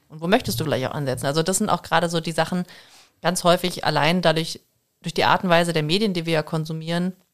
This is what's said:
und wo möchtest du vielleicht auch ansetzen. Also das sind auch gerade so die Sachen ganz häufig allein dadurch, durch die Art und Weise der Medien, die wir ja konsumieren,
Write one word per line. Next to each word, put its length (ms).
und 120
wo 60
möchtest 320
du 60
vielleicht 220
auch 60
ansetzen. 320
Also 160
das 180
sind 100
auch 120
gerade 280
so 100
die 140
Sachen 320
ganz 240
häufig 400
allein 360
dadurch, 380
durch 120
die 100
Art 220
und 40
Weise 220
der 120
Medien, 300
die 120
wir 80
ja 100
konsumieren, 720